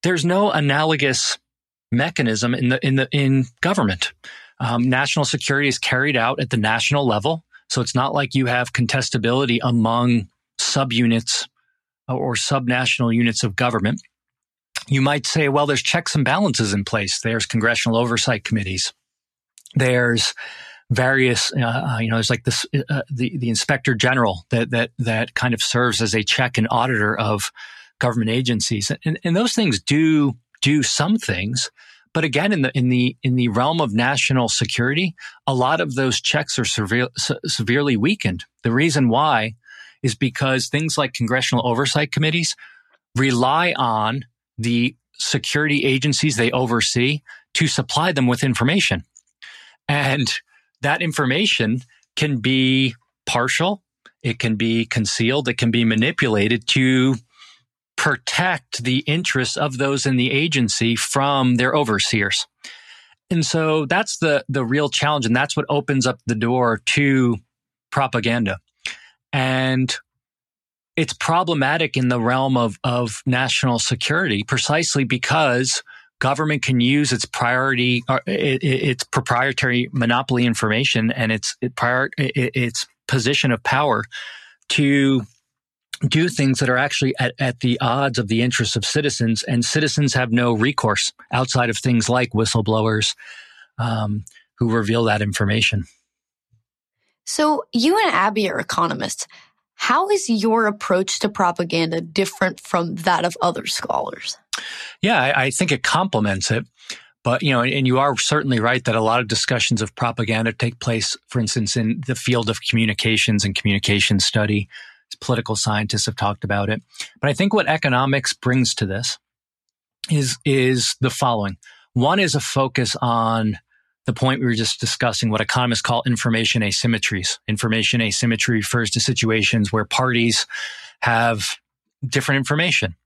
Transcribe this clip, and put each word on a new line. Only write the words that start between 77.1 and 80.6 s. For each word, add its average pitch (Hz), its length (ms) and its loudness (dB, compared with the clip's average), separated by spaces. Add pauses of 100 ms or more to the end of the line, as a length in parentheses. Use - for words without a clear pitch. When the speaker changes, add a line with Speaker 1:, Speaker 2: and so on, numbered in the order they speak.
Speaker 1:
its 117 140 -2
priority, 123 800 0
uh, 131 200 0
i-, 185 40 -4
i-, 139 300 0
its 131 420 0
proprietary 127 880 0
monopoly 123 540 0
information 113 680 0